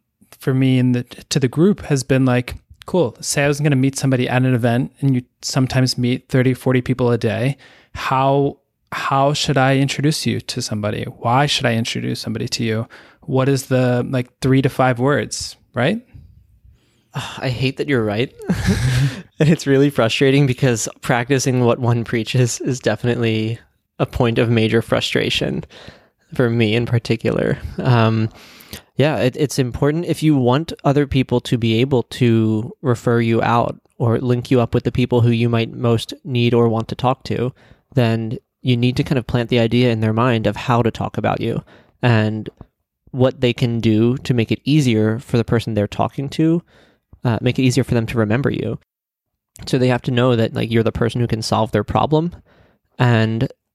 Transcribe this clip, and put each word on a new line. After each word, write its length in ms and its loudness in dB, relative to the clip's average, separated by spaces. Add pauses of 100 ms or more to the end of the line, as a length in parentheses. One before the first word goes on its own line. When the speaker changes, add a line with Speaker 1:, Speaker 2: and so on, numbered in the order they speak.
(380)
Speaker 1:
for 160 -2
me 260 4
and 140 4
the, 100 -2
to 360 -6
the 80 2
group 380 2
has 180 0
been 220 2
like, 300 0 (300)
cool, 360 0
say 240 -2
I 20 2
was 140 0
gonna 160 2
meet 200 0
somebody 300 0
at 160 0
an 100 2
event, 460 0
and 160 2
you 60 0 (200)
sometimes 560 0
meet 300 -2
thirty, 260 2
forty 280 0
people 280 0
a 80 2
day. 400 -2 (380)
How, 640 0 (320)
how 420 0
should 240 -2
I 200 2
introduce 480 0
you 160 -2
to 200 -8
somebody? 440 -4
Why 400 0
should 200 -2
I 80 2
introduce 460 -4
somebody 300 -8
to 160 -6
you? 220 -4 (340)
What 260 0
is 200 0
the, 400 0
like, 340 -6
three 200 4
to 80 0
five 300 0
words, 560 -2 (180)
right? 320 -2 (560)
Speaker 2:
<sighs> 520 -20
I 360 -8
hate 280 -2
that 100 -4
you're 160 2
right. 320 -2 (140)
<laughs> 760 0 (160)
And 60 4
it's 180 2
really 240 4
frustrating 560 2
because 440 0 (100)
practicing 640 0
what 160 2
one 240 0
preaches 560 -2
is 220 -4
definitely 760 -2 (400)
a 80 0
point 320 0
of 120 2
major 320 2
frustration 840 -2 (720)
for 160 0
me 260 0
in 100 0
particular. 720 -2 (200)
Um, 520 2 (680)
yeah, 220 2
it, 180 0
it's 200 -2
important 500 -2
if 140 -4
you 140 4
want 380 0 (100)
other 240 2
people 320 0
to 180 -2
be 220 0
able 240 2
to 680 2 (120)
refer 400 0
you 200 2
out 380 0 (180)
or 220 0
link 320 -2
you 80 4
up 140 0
with 100 0
the 80 -2
people 300 0
who 100 4
you 160 2
might 240 0
most 420 -2 (120)
need 280 0
or 140 4
want 220 -2
to 60 -6
talk 280 -2
to, 300 -4 (400)
then 460 0 (220)
you 140 2
need 220 0
to 80 0
kind 120 -2
of 80 -2
plant 240 -2
the 100 2
idea 300 2
in 120 0
their 100 2
mind 360 0
of 100 -2
how 240 0
to 100 2
talk 260 -8
about 220 -2
you 240 -4 (380)
and 480 0 (600)
what 280 0
they 140 2
can 260 -2
do 380 2
to 160 -4
make 180 0
it 140 -2
easier 520 2
for 200 -4
the 80 2
person 300 -2
they're 120 0
talking 400 -4
to, 340 0 (640)
uh, 160 0
make 180 -2
it 60 0
easier 220 2
for 80 -2
them 120 0
to 120 -6
remember 320 0
you. 280 -4 (880)
So 120 -2
they 120 2
have 140 0
to 80 -2
know 260 2
that, 160 0
like, 180 -4
you're 120 2
the 100 0
person 260 -2
who 80 0
can 140 -4
solve 320 -2
their 100 0
problem 500 0 (640)
and 540 2 (240)